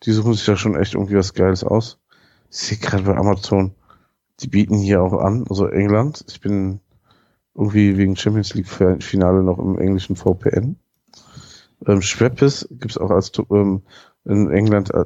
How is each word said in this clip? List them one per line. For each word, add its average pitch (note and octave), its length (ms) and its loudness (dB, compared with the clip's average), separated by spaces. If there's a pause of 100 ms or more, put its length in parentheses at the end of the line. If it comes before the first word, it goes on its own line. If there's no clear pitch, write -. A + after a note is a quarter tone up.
die A2+ 100 -2
suchen A2 200 2
sich G2+ 140 -2
ja G#2 80 4
schon G#2 220 -2
echt F#2 160 -2
irgendwie G2 240 0
was G2 160 0
Geiles F#2+ 320 0
aus. A2 340 -2 (500)
Ich - 80 -16
sehe - 200 -8
gerade G2 260 -4
bei G2 140 0
Amazon, G2 560 0 (680)
die - 60 -10
bieten G#2 300 0
hier G2 260 2
auch F#2 80 0
an, G#2 380 0
also F#2+ 180 0
England. G#2+ 640 0
Ich - 100 -20
bin G2 400 -4 (720)
irgendwie G#2 440 2
wegen F#2+ 180 2
Champions G#2+ 380 -2
League F#2 160 -6
Finale F#2 760 2
noch F2+ 160 0
im F#2+ 180 -2
englischen F#2+ 380 -2
V F#2 180 0
P - 180 -2
N. B2+ 260 -2 (1080)
Ähm, G2 160 4
Schweppes B2+ 720 0
gibt's A2+ 260 -12
auch F#2+ 140 -4
als F#2+ 220 0
To-, G#2 180 -4
ähm, G2+ 300 2 (420)
in G2+ 260 2
England, G2+ 440 2
äh, F2+ 120 0